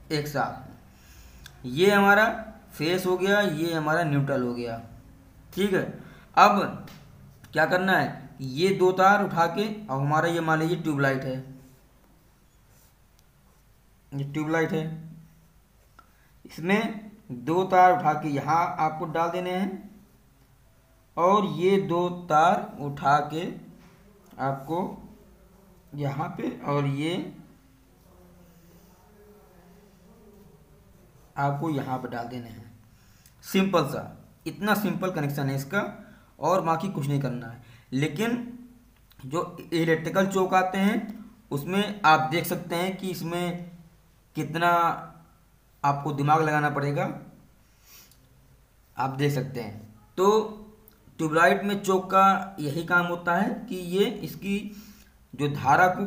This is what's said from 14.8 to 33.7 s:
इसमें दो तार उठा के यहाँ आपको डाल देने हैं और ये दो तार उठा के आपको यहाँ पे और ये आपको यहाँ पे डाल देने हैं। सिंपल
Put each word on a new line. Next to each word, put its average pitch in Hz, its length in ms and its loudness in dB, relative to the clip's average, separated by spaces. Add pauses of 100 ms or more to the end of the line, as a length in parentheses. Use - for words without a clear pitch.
इसमें 202 680 -2 (340)
दो 165 220 0
तार 185 260 8
उठा 156 220 2
के 151 160 -4
यहाँ 165 500 0
आपको 156 260 -2
डाल 165 240 0
देने 180 220 -4
हैं 190 320 -4 (1300)
और 190 380 4
ये 180 300 4
दो 175 240 0 (200)
तार 165 540 4
उठा 143 440 2
के 160 200 -6 (920)
आपको 135 380 -4 (1160)
यहाँ 147 340 -4
पे 233 200 -6 (160)
और 143 220 0
ये 147 260 -4 (4000)
आपको 143 320 -4
यहाँ 131 280 -4
पे 127 100 -10
डाल 117 180 -8
देने 120 220 -12
हैं। 104 240 -20 (720)
सिंपल 190 420 2